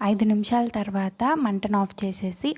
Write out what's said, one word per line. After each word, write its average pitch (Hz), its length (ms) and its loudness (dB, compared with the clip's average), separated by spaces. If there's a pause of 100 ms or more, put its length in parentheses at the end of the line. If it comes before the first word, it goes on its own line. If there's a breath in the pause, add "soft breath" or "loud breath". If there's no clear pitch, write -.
ఐదు 208 220 2
నిమిషాల 214 420 2
తర్వాత 202 580 -4 (140)
మంటను 208 400 0
ఆఫ్ 196 260 -2
చేసేసి, 190 540 -4